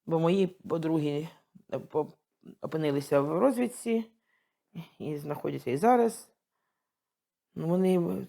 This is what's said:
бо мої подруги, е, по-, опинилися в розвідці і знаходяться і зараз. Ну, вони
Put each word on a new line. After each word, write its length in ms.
бо 120
мої 280
подруги, 800
е, 60
по-, 340
опинилися 580
в 180
розвідці 640
і 180
знаходяться 540
і 60
зараз. 520
Ну, 140
вони 600